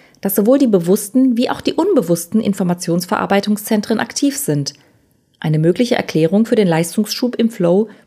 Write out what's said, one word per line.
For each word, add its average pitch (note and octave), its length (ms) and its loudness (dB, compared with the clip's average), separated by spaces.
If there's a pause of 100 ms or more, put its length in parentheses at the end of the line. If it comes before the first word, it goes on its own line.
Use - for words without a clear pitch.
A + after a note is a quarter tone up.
(220)
dass G3+ 120 -4
sowohl A#3+ 240 4
die C#4+ 80 4
bewussten G#3+ 720 2
wie B3 140 0
auch - 100 -8
die - 140 -2
unbewussten A3+ 680 0
Informationsverarbeitungszentren G3 1600 -2
aktiv C#4 380 -4
sind. D3 340 -2 (680)
Eine D#3 180 0
mögliche F3+ 380 2
Erklärung F3 500 0
für A#3 100 0
den G3+ 120 4
Leistungsschub E3+ 680 -2
im A3+ 140 0
Flow F#3 380 0 (180)